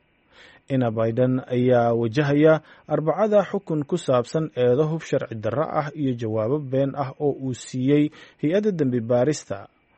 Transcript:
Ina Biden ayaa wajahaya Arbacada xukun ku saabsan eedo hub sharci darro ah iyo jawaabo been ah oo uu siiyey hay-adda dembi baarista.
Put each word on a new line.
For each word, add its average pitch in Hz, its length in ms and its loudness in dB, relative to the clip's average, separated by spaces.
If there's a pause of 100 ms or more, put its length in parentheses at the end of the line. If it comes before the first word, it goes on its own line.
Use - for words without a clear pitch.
(640)
Ina 127 260 0
Biden 113 420 0 (140)
ayaa 123 480 2
wajahaya 143 580 4 (300)
Arbacada 160 640 2
xukun 165 400 -4
ku 180 100 -2
saabsan 143 540 0
eedo 123 360 2
hub 160 140 -4
sharci - 340 -4
darro 113 360 -2
ah 147 200 -2
iyo 139 280 -4
jawaabo 110 400 -2
been 135 340 -2
ah 139 220 -6
oo 147 160 -2
uu 131 220 -6
siiyey 143 580 0 (260)
hay-adda 202 340 0
dembi 135 280 0
baarista. 123 680 -2 (300)